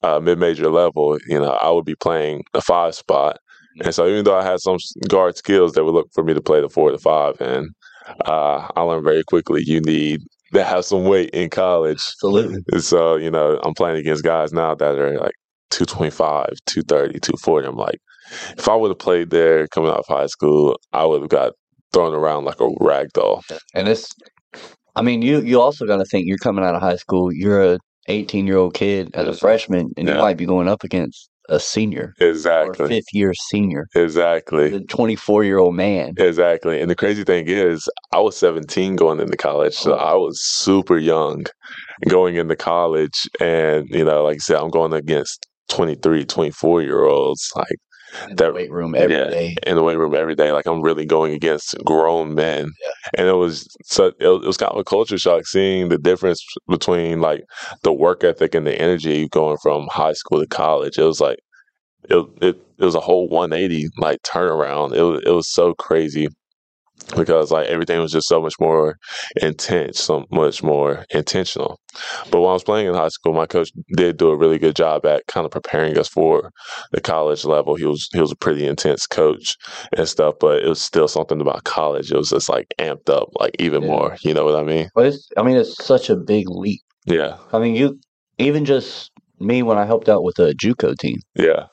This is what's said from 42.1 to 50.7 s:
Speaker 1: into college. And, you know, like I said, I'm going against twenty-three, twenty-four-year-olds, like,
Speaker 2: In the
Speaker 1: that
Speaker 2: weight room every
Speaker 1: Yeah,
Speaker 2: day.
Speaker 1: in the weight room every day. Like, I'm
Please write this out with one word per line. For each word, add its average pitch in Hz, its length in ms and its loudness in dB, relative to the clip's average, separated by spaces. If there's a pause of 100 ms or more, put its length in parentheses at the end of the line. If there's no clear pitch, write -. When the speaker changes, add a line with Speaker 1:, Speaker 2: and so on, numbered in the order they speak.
Speaker 1:
into 80 220 -2
college. 82 720 -2 (120)
And, 78 500 0
you 82 140 0
know, 76 200 2
like 76 120 0
I 76 40 -14
said, 78 180 0
I'm 78 120 -2
going 80 240 0
against 76 540 -4 (200)
twenty-three, 80 580 0
twenty-four-year-olds, 71 1300 0
like, - 220 -6 (460)
Speaker 2:
In 202 120 -16
the 120 80 2
Speaker 1:
that 82 100 0
Speaker 2:
weight 90 160 -6
room 85 240 -6
every 80 220 2
Speaker 1:
Yeah, 69 140 0
Speaker 2:
day. 85 260 -4 (100)
Speaker 1:
in 90 120 0
the 80 60 4
weight 82 140 0
room 78 160 0
every 78 220 -2
day. 76 160 2
Like, 73 140 0
I'm 82 160 -2